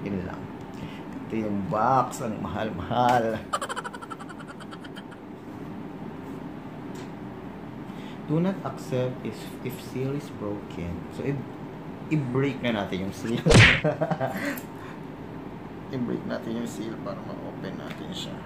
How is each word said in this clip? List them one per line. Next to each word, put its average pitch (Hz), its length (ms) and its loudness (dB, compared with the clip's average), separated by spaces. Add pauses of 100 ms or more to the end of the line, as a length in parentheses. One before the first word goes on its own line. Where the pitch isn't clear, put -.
yun 101 240 0
lang. - 240 -6 (800)
Ito 110 160 0
yung 101 240 0
box. 127 480 6
Ang 107 240 -2
mahal-mahal. 110 960 4 (4000)
Do 160 160 4
not 190 240 2
accept 127 560 0
if, 113 160 -4 (240)
if - 160 -4
seal 131 320 -2
is 143 240 -2
broken. 101 560 -4 (240)
So, - 80 -4
i-, 139 160 0 (720)
i-break 135 480 2
na 113 240 2
natin 95 240 0
yung 98 80 -4
seal. 117 240 0
<laughs> - 80 4 (2500)
I-break 123 320 0
natin 117 240 -2
yung 117 160 -2
seal 110 320 -6
para 98 240 -6
ma-open - 560 -6
natin 78 320 -8
siya. 67 240 -6 (100)